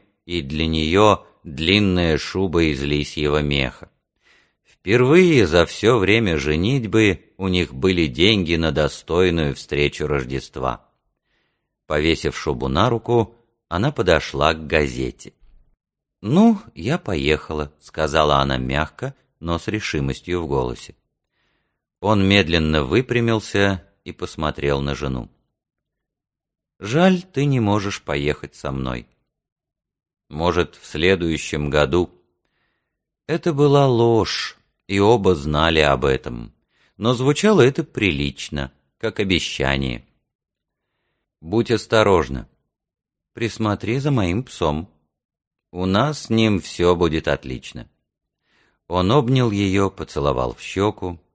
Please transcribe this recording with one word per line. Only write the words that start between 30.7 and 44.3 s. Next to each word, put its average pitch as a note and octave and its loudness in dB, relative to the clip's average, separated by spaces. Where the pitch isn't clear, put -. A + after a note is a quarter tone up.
в - -20
следующем E2 0
году?» D2 2
Это D#3+ -2
была C#3 4
ложь, A#2 2
и G2 0
оба G2+ 4
знали D2+ 0
об C#2+ 4
этом. A#1+ -4
Но A2+ -2
звучало D3 2
это B2+ 4
прилично, C#2+ -4
как A2 -6
обещание. C#2 -2
«Будь G2 -2
осторожна. F#2 2
Присмотри G#2+ -4
за D3 -2
моим G#2+ 0